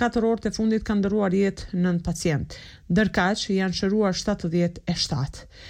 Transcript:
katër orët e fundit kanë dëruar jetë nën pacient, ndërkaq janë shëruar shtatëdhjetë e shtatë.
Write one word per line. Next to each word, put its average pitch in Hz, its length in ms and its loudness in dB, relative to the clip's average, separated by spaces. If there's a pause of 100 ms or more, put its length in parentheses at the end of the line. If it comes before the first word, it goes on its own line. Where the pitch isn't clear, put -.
katër 233 300 2
orët 220 160 -2
e - 20 -10
fundit 220 320 0
kanë 202 220 0
dëruar 202 260 2
jetë 190 480 0
nën 175 240 2
pacient, 160 560 -2 (320)
ndërkaq 196 640 2
janë 190 240 0
shëruar 196 400 2
shtatëdhjetë 175 640 -2
e 175 160 -2
shtatë. - 480 -4 (220)